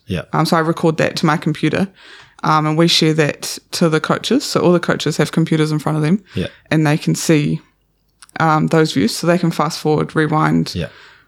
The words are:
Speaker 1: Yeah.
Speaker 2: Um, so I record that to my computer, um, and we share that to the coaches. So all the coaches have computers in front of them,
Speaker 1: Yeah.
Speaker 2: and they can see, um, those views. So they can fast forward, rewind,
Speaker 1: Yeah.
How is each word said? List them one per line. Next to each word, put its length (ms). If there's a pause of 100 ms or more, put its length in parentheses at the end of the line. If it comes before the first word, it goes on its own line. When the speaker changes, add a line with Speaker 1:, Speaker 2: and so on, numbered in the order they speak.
Speaker 1:
Yeah. 160 (100)
Speaker 2:
Um, 120
so 100
I 60
record 360
that 200
to 80
my 120
computer, 500 (560)
um, 240
and 100
we 100
share 260
that 440 (140)
to 180
the 100
coaches. 440
So 180
all 120
the 60
coaches 380
have 140
computers 400
in 80
front 180
of 60
them, 180 (140)
Speaker 1:
Yeah. 120 (240)
Speaker 2:
and 140
they 120
can 180
see, 460 (800)
um, 280
those 260
views. 220
So 120
they 100
can 140
fast 280
forward, 360
rewind, 600
Speaker 1:
Yeah. 120 (400)